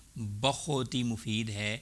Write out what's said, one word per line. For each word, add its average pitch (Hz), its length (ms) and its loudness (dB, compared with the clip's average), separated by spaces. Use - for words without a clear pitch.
بہت 123 760 0
ہی 127 80 4
مفید 110 480 0
ہے۔ 104 320 -2